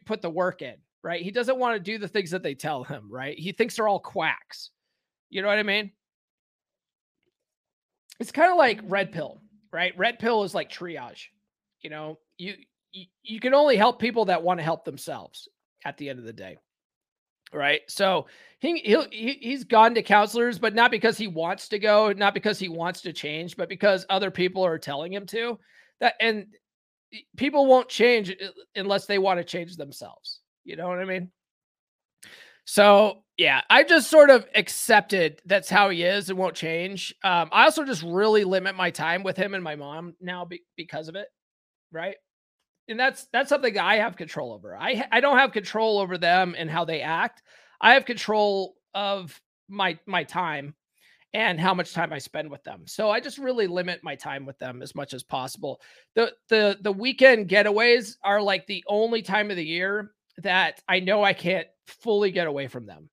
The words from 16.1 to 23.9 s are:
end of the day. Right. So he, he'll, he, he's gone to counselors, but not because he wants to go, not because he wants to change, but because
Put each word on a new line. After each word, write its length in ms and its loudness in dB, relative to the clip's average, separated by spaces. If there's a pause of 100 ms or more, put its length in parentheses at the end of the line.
end 80 -12
of 80 -16
the 80 -14
day. 240 -18 (920)
Right. 380 0
So 380 0 (320)
he, 220 -2
he'll, 300 4
he, 300 -6
he's 240 -6
gone 300 6
to 80 0
counselors, 560 2
but 160 -2
not 160 4
because 260 0
he 120 -8
wants 400 -6
to 100 -6
go, 340 4
not 220 0
because 240 -2
he 100 -6
wants 340 -6
to 120 -10
change, 420 -10
but 140 -6
because 400 2